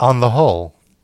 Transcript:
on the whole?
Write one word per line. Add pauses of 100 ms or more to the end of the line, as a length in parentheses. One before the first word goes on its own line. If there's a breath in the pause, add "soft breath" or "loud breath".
on
the
whole? (300)